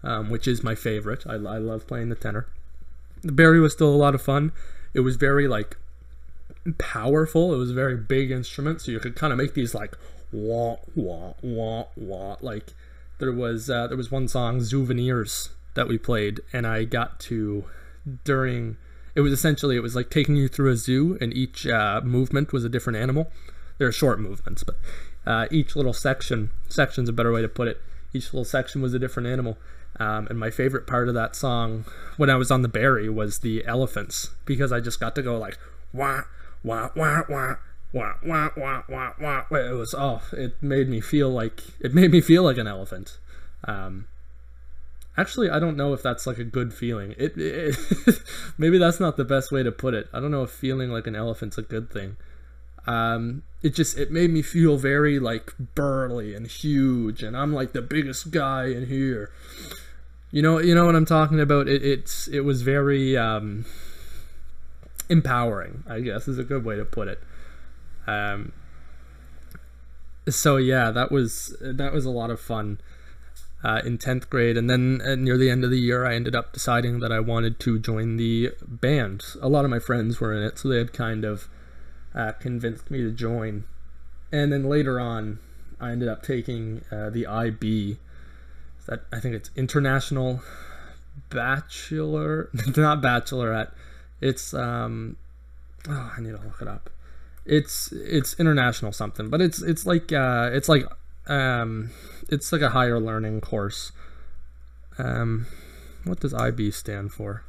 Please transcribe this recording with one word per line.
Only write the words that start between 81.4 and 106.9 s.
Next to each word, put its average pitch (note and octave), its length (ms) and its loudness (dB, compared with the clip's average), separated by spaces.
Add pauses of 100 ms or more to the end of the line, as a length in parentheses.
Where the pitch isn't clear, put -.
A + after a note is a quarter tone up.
uh, A2 200 -4
convinced A#2+ 580 -6
me C#3 80 -2
to A2+ 120 0
join. A2 520 -2 (680)
And D3 200 4
then C#3 140 0
later C3+ 340 2
on, A2 400 -4 (400)
I A#2+ 120 -6
ended A#2+ 180 0
up G#2+ 140 -6
taking, A#2 580 -4 (100)
uh, G#2+ 180 -4
the A2+ 180 -2
I A2+ 220 0
B G#2+ 480 0 (920)
that, A#2 160 -8 (100)
I A#2 60 -6
think A#2 160 -4
it's - 200 -10
International C3 840 2 (880)
Bachelor, D3+ 1200 -2
<laughs> - 40 -8 (200)
not D3+ 260 4
Bachelorette. A#2+ 680 0 (480)
It's, - 340 -2
um, A#2+ 640 -4 (720)
oh, B2+ 300 -6
I A#2+ 40 -8
need A2+ 100 -8
to G#2 120 -10
look G#2 180 -8
it A2+ 60 -6
up. G#2 220 -8 (560)
It's, - 460 2
it's - 480 -2
international B2+ 520 4
something, G#2+ 380 -6
but D3+ 120 2
it's, F3+ 200 2
it's E3 240 -2
like, F3 260 2
uh, B2+ 400 2
it's C3+ 160 0
like, D3 180 6 (420)
um, A#2 640 0 (380)
it's - 220 -2
like D#3+ 100 2
a C#3 80 4
higher A#2+ 300 4
learning A2 420 -2
course. - 500 -4 (1080)
Um, A#2 480 -2 (580)
what F3 160 -4
does C3 140 -2
I A#2 180 0
B A2 200 0
stand G2+ 400 -8